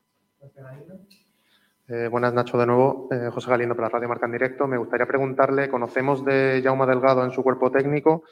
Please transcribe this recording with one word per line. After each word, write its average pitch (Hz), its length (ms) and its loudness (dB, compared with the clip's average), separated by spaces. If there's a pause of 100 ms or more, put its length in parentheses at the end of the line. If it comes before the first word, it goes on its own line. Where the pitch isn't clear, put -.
(1900)
Eh, 117 240 -4
buenas, 123 220 0
Nacho, 123 240 0
de 120 80 4
nuevo. 131 440 2
Eh, 120 220 -4
José 120 180 -8
Galindo 120 280 0
para 113 100 -2
Radio 120 220 -4
Marca 120 160 -4
en 117 80 -4
Directo. 127 340 -2
Me 131 100 -2
gustaría 120 300 -2
preguntarle, 135 640 0
conocemos 135 560 -2
de 135 360 2
Jaume 135 240 2
Delgado 127 380 4
en 123 80 -2
su 131 100 -4
cuerpo 127 300 2
técnico. 147 600 2